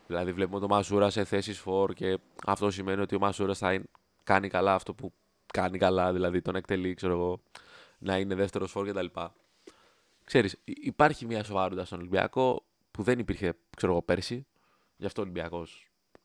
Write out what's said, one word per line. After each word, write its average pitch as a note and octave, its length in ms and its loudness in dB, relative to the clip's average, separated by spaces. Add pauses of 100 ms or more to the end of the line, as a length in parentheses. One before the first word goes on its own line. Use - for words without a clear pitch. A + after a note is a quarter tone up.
δηλαδή F2 240 -2
βλέπουμε F#2 280 -2
τον G2 100 -4
Μασούρα G2+ 400 4
σε G#2 140 -2
θέσεις G2 360 -2
φορ F#2+ 340 0
και F#2+ 240 -2 (280)
αυτό G2+ 260 0
σημαίνει G2 300 -4
ότι G2 140 -2
ο G2 40 0
Μασούρας G2 380 0
θα F#2 160 0
είναι, F#2+ 120 -2 (380)
κάνει G2 260 4
καλά F#2+ 240 4
αυτό F#2 200 -2
που - 200 -12 (400)
κάνει F#2 240 -2
καλά, F#2 360 4
δηλαδή F2+ 280 2
τον F2+ 140 -2
εκτελεί, F#2 380 -2
ξέρω F2+ 200 0
εγώ, F2 280 0 (560)
να F#2+ 200 -2
είναι G2 180 -2
δεύτερος F#2+ 360 -2
φορ G2+ 140 -2
και G2+ 80 -4
τα F#2+ 80 -2
λοιπά. E2+ 320 -6 (880)
Ξέρεις, G#2+ 300 4 (100)
υ-, - 220 -10
υπάρχει D3 400 2
μια A2+ 180 -4
σοβαρότητα F#2+ 420 -2
στον F2+ 140 -10
Ολυμπιακό F#2+ 640 2 (260)
που A2 120 -8
δεν B2 160 2
υπήρχε, F2+ 340 -2 (240)
ξέρω F#2+ 140 0
εγώ, E2+ 100 2
πέρσι, G#2 440 -4 (520)
γι' - 80 -10
αυτό G2+ 160 -6
ο - 20 -2
Ολυμπιακός E2+ 680 -8 (340)